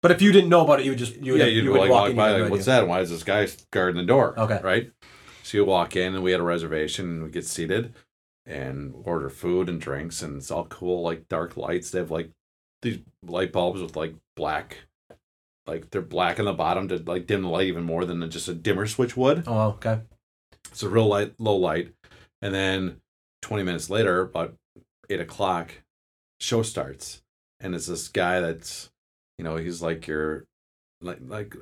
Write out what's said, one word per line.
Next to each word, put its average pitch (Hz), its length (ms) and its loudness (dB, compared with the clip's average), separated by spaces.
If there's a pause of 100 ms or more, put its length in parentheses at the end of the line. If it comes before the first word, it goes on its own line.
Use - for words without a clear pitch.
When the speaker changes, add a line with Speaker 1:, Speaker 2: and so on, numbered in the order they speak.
Speaker 1:
but 175 100 8
if 170 100 4
you 202 100 10
didn't 175 180 8
know 170 120 10
about 143 180 6
it, 131 40 -2
you 135 80 0
would 120 60 -4
just, 117 180 -6
you 131 160 -2
would 151 80 6
Speaker 2:
Yeah, 131 60 8
Speaker 1:
have, 113 80 4
Speaker 2:
you'd 110 100 4
Speaker 1:
you 95 80 2
would - 80 8
Speaker 2:
like, 98 100 6
Speaker 1:
walk 120 120 8
Speaker 2:
walk 101 80 4
Speaker 1:
in, 120 60 0
Speaker 2:
by, 107 100 6
Speaker 1:
you 107 60 6
had 98 60 4
no 92 60 2
Speaker 2:
like, 104 80 0
"What's 101 160 0
Speaker 1:
idea. 127 140 8
Speaker 2:
that? 92 60 2
Why 87 120 0
is 87 100 -2
this 82 140 -8
guy 101 240 2 (240)
guarding 92 280 2
the 87 60 -4
door?" 117 320 4
Speaker 1:
Okay. 107 240 0
Speaker 2:
Right? 95 300 0 (500)
So - 160 -6
you 101 60 6
walk 90 320 2
in, 92 180 -2
and 92 80 -4
we 92 100 2
had 90 80 2
a 87 40 0
reservation, 82 640 -2
and 82 180 -6
we 78 60 -10
get 90 160 -8
seated 101 480 -4 (520)
and 67 480 -10 (100)
order 78 260 -4
food 90 400 -2
and 85 100 -6
drinks, 78 420 -8
and 71 140 -10
it's 67 160 -12
all 78 140 -4
cool, 90 360 -4
like, 82 260 -4
dark 82 280 -4
lights. 85 340 -4
They 92 80 -2
have, 82 140 -4
like, 80 180 -6 (520)
these - 180 -4 (260)
light 87 240 -2
bulbs 90 300 0
with, 78 160 -8
like, 80 180 -6 (220)
black, 76 440 -6 (880)
like, - 240 -10
they're 95 120 -4
black 87 360 0
on 107 60 0
the 101 80 0
bottom 87 360 0
to, 90 180 -2
like, 87 200 -6
dim 101 140 0
the 92 80 -4
light 92 200 0
even 85 160 -4
more 82 200 -2
than 85 260 -6
just 80 180 -10
a 87 60 -6
dimmer 92 320 -2
switch 110 300 -2
would. 143 300 2
Speaker 1:
Oh, - 80 -4
wow. 110 160 2
Okay. 110 300 -4 (680)
Speaker 2:
It's - 120 -12
a 104 80 -4
real 110 160 4
light, 101 320 2
low 107 180 0
light. 85 380 -2 (480)
And 98 100 -4
then 95 480 -2 (400)
twenty 104 220 -4
minutes 87 260 -4
later, 95 340 2
about 85 320 -6 (540)
eight 92 120 -4
o'clock, 85 500 -4 (680)
show 113 220 0
starts. - 600 -8 (380)
And 92 140 -6
it's 78 120 -8
this 82 220 -8
guy 92 320 0
that's, - 500 -8 (480)
you 87 60 -10
know, 80 120 -4
he's 82 240 -8
like 82 260 -4
your, 78 380 -4 (560)
like, 87 260 -12
like 104 360 -12